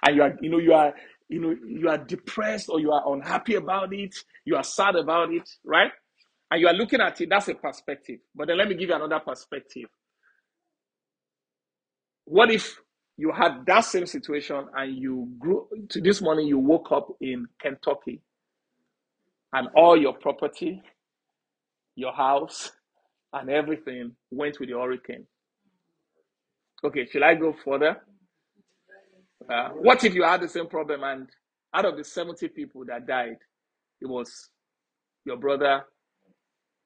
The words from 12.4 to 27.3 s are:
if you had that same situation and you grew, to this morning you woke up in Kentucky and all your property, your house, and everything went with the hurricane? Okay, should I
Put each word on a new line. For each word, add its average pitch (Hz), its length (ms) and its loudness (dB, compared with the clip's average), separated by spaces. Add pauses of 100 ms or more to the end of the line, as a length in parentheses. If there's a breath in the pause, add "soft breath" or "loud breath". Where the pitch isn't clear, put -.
if - 300 -2 (380)
you 156 140 -2
had 131 340 0
that 190 140 6
same 180 260 0
situation 143 680 -6
and 135 220 -6
you 127 420 -6
grew, 160 300 -2 (220)
to 214 100 -6
this 196 220 2
morning 156 240 0
you 143 120 2
woke 151 320 2
up 143 180 0 (120)
in 123 260 -8 (140)
Kentucky 135 600 -6 (1300)
and 127 240 -2
all 170 180 10
your 139 200 4
property, 175 680 -6 (1160)
your 123 180 -8
house, 139 580 -2 (640)
and 135 160 -8
everything 143 680 -4 (140)
went 147 280 -6
with 127 120 -8
the 120 80 -6
hurricane? 127 480 -8 (1600)
Okay, 143 220 -4
should 139 180 -2
I 165 120 8